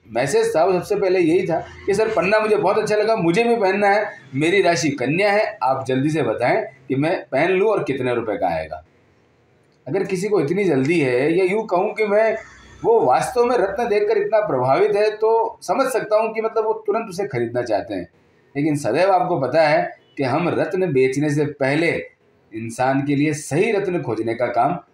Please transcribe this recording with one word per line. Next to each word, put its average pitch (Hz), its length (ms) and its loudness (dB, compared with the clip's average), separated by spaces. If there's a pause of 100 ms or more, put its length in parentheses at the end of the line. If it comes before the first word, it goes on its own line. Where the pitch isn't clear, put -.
मैसेज 147 480 0
था 160 80 4
वो 190 80 2
सबसे 180 240 -2
पहले 185 240 2
यही 175 260 2
था 165 200 -4 (200)
कि 202 80 0
"सर 214 140 0
पन्ना 202 320 2
मुझे 214 160 2
बहुत 196 220 2
अच्छा 214 180 0
लगा, 214 200 2
मुझे 180 280 0
भी 233 120 2
पहनना 202 320 2
है, 208 240 0 (220)
मेरी 170 280 2
राशि 165 280 2
कन्या 165 420 0
है, 208 300 0
आप 127 240 -2
जल्दी 131 240 0
से 156 120 -2
बताएं 131 420 0 (240)
कि 135 60 -2
मैं 156 280 -2 (100)
पहन 156 180 0
लूँ 190 180 2
और 185 160 0
कितने 123 300 -2
रुपए 107 220 -2
का 95 120 -2
आएगा।" 80 360 -6 (1040)
अगर 196 160 -2
किसी 185 240 -4
को 208 120 2
इतनी 180 240 -2
जल्दी 156 360 2
है 139 380 2
या 190 60 2
यूँ 208 220 -2
कहूँ 196 280 0
कि 214 120 0
मैं, 208 300 2 (480)
वो 220 160 4
वास्तव 156 440 2
में 247 120 2
रत्न 196 320 -2
देखकर 208 300 0
इतना 214 220 0
प्रभावित 160 560 2
है 208 140 2
तो 220 520 0
समझ 247 240 0
सकता 214 300 0
हूँ 220 180 0
कि 226 60 -4
मतलब 220 240 -2
वो 226 80 0 (140)
तुरंत 226 220 -2
उसे 190 180 -6
खरीदना 120 360 -2
चाहते 107 320 -4
हैं। 87 140 -8 (480)
लेकिन 147 200 0
सदैव 143 340 2
आपको 175 300 2
पता 147 280 2
है 165 300 0 (180)
कि 147 60 -4
हम 143 260 0
रत्न 165 440 -2
बेचने 135 380 2
से 143 140 0
पहले 147 460 0 (640)
इंसान 127 540 -2
के 143 100 2
लिए 147 160 2
सही 156 400 0
रत्न 180 300 -2
खोजने 113 320 -4
का 120 120 -2
काम 123 280 0 (180)